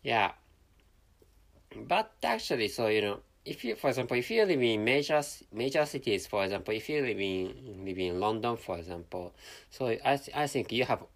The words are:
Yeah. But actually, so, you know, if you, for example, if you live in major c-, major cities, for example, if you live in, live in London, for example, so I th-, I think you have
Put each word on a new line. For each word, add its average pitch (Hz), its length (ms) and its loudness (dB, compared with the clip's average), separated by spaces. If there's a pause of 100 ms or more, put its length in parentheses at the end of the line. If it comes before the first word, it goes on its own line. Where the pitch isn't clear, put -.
Yeah. 113 300 2 (1400)
But 190 380 0 (100)
actually, 135 460 0
so, 113 200 0
you 107 120 6
know, 101 200 0 (240)
if 147 200 -8
you, 220 120 0
for 143 120 0
example, 123 280 0
if 123 140 0
you 220 140 6
live 165 160 4
in 110 240 4
major 143 380 4
c-, - 300 -10
major 139 340 0
cities, 113 400 -2
for 101 160 0
example, 98 320 -2
if 110 140 -6
you 151 120 0
live 110 200 -2
in, 95 640 -4
live 92 140 -6
in 90 200 0
London, 110 380 0
for 95 200 -6
example, 87 580 -10 (360)
so - 160 -4
I 131 300 2
th-, - 180 -8
I 147 140 0
think 117 240 -2
you 123 120 2
have 120 200 0 (120)